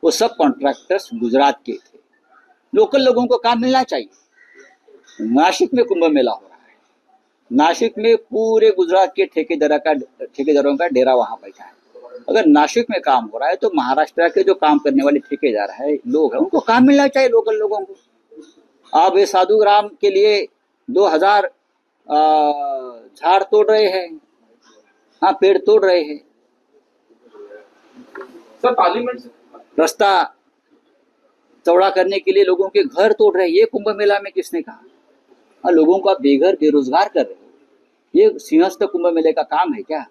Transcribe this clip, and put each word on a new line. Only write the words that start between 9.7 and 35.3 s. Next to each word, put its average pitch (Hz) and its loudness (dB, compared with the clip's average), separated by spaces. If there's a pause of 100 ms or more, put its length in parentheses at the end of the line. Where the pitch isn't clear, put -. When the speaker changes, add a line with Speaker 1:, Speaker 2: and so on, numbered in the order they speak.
Speaker 1:
का, 151 0
ठेकेदारों 139 0
का 170 -2
डेरा 127 2
वहां 113 -2
बैठा - -20
है। - -20 (540)
अगर 214 2
नासिक 151 2
में 202 -4
काम 127 0
हो 110 -12
रहा 139 -4
है, 180 -2
तो - -2
महाराष्ट्र 143 -2
के 190 -2
जो 185 2
काम 151 2
करने 139 0
वाले 143 2
ठेकेदार 107 -4
है, 131 -6 (140)
लोग 135 0
हैं, 262 -2
उनको 330 -2
काम 247 2
मिलना 277 4
चाहिए 269 0
लोकल 226 0
लोगों 214 -4
को। 196 -16 (1000)
आप 175 2
ये 196 4
साधु 190 0
ग्राम 208 2 (140)
के 202 2
लिए 202 0 (420)
दो 202 2
हजार, 190 2 (600)
आ, 147 -2 (960)
झाड़ 190 0
तोड़ 214 2
रहे 214 2
हैं, 180 -4 (1120)
हाँ, 185 0 (100)
पेड़ 190 2
तोड़ 208 2
रहे 180 2
हैं। 147 -10 (2500)
Speaker 2:
सर, 247 -2
पार्लियामेंट - -4
से - -20 (500)
Speaker 1:
रास्ता 180 0 (1500)
चौड़ा 180 2
करने 190 -2
के 190 -4
लिए 196 4
लोगों 180 -2
के 202 0
घर 190 0
तोड़ 208 2
रहे 185 0
हैं, 165 -2
ये 202 4
कुंभ 214 -6
मेला 202 0
में 202 -14
किसने - -6
कहा? - -18 (840)